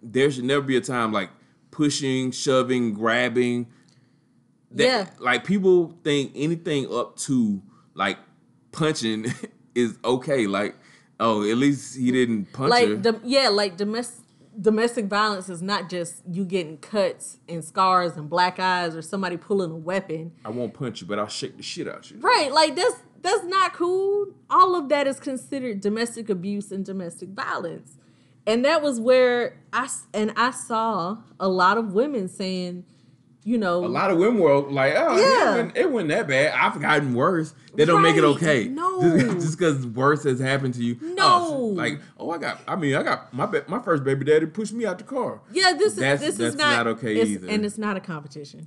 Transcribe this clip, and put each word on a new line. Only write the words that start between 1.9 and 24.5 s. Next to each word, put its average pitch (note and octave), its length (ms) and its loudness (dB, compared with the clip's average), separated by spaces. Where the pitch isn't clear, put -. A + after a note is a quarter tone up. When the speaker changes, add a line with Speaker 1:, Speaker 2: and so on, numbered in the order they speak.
Speaker 1:
shoving, B2+ 600 0
grabbing. A#2+ 760 0
That, - 120 2
Speaker 2:
Yeah. A3+ 220 2
Speaker 1:
like, B2 240 2
people F3+ 580 4
think C#3+ 320 0
anything D3+ 580 -2
up A#2 260 -4
to, A2 440 0
like, F#2+ 240 -2
punching A#2 540 -2
<laughs> - 240 -18
is A#2+ 300 0
okay. B2+ 440 0
Like, G2 260 -2
oh, G#2+ 280 2
at A2+ 80 2
least C3+ 400 0
he B2 140 0
didn't A#2 420 0
punch C3+ 180 0
Speaker 2:
Like, A#3+ 180 4
Speaker 1:
her. - 80 0
Speaker 2:
dom-, A3 280 0
yeah, C4 240 2
like, G3+ 280 0
domes-, G#3+ 440 -6
domestic A3 460 0
violence G3+ 420 -2
is F3 140 -10
not G3 280 -4
just E3+ 400 -8
you F3+ 140 -4
getting E3 340 -6
cuts - 600 -4
and E3 160 -8
scars F#3 520 2
and D3+ 140 -12
black F3+ 280 0
eyes F3+ 380 -2
or D#3+ 60 -12
somebody F3+ 340 -6
pulling F#3 340 -2
a D#3+ 60 -10
weapon. E3 560 -6
Speaker 1:
I G#2+ 60 -10
won't A#2+ 240 -6
punch B2+ 280 -8
you, F2+ 40 -16
but G2+ 120 -4
I'll G#2+ 100 -4
shake - 280 -10
the - 60 -20
shit - 260 -10
out - 220 -16
you. - 80 -20
Speaker 2:
Right, E4+ 340 2
like, D#4 240 2
that's, F#4+ 200 0
that's F#4 220 0
not F4+ 300 0
cool. G4 540 0